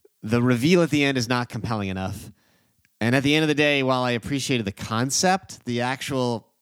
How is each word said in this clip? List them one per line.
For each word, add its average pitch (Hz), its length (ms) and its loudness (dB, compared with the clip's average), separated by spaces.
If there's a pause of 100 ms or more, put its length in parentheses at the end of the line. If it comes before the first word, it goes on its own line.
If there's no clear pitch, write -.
(240)
The 120 180 0
reveal 127 400 4
at 156 80 2
the 147 140 2
end 139 120 0
is 120 140 -2
not 123 180 0
compelling 104 420 -4
enough. 95 420 -8 (680)
And 117 160 2
at 139 60 2
the 143 140 2
end 156 80 4
of 156 60 2
the 147 60 2
day, 143 280 2
while 127 180 2
I 123 100 0
appreciated 123 540 -2
the 95 60 -2
concept, 135 960 -2
the 120 160 -2
actual 127 680 -4 (140)